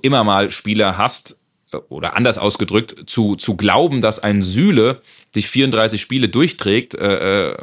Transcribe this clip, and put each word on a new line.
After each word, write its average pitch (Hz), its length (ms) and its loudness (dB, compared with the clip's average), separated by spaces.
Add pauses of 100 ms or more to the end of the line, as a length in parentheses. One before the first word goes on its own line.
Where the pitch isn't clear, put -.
immer 135 200 2
mal 101 280 2
Spieler 101 480 -2
hast, - 400 -4 (340)
äh, 76 60 -10 (100)
oder 78 300 -6
anders 120 180 2
ausgedrückt, 104 720 -2
zu, 104 300 0
zu 101 200 -4
glauben, 120 460 2
dass 110 160 0
ein 104 240 0
Süle 127 580 2 (360)
dich 107 120 -2
vierunddreißig 110 520 2
Spiele 123 300 -2
durchträgt, 117 640 0
äh, 98 560 0
äh, - 120 -10